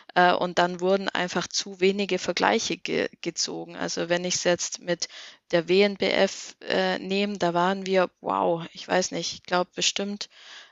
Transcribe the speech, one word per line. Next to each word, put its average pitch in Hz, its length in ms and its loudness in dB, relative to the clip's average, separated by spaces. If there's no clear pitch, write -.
äh, 180 180 6
und 180 260 0
dann 180 220 2
wurden 190 280 2
einfach 180 400 -4
zu 196 320 -6
wenige 190 380 2
Vergleiche 185 580 0
ge-, 165 320 -2
gezogen. 165 540 -6
Also 175 340 -4
wenn 175 160 0
ich's - 200 -2
jetzt - 360 0
mit 175 280 -4
der 165 180 2
W 190 140 6
N 202 140 2
B 196 120 0
F, - 520 0
äh, 185 400 0
nehme, 196 360 -2
da 175 160 0
waren 185 320 0
wir, 185 260 2
wow, 180 520 0
ich - 140 -18
weiß 185 240 0
nicht, 170 240 -6
ich - 80 -16
glaub 180 320 -2
bestimmt, 202 540 -4